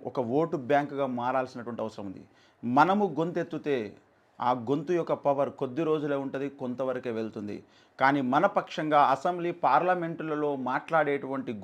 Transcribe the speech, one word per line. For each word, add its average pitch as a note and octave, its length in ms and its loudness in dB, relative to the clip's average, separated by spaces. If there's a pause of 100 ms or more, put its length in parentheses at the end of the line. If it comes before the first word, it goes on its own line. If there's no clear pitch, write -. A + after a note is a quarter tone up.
ఒక - 140 -4 (120)
ఓటు D#3+ 260 0 (140)
బ్యాంకుగా C#3+ 360 2 (120)
మారాల్సినటువంటి A#2+ 680 -4
అవసరం G#2 240 -10
ఉంది. F#2+ 140 -14 (400)
మనము D#3 420 4 (140)
గొంతెత్తితే D#3+ 580 -4 (640)
ఆ B2 120 2 (100)
గొంతు C#3+ 320 -2
యొక్క E3 200 0
పవర్ C#3 360 0 (100)
కొద్ది C3+ 240 -4
రోజులే D3+ 320 0
ఉంటది, C3+ 320 -4 (140)
కొంతవరకే B2+ 500 -4
వెళ్తుంది. G#2+ 440 -6 (440)
కానీ C#3 220 6
మన C3+ 260 4
పక్షంగా D#3 540 2 (100)
అసెంబ్లీ, F3 400 0 (140)
పార్లమెంటులలో D#3 840 2 (200)
మాట్లాడేటువంటి C#3 800 0 (120)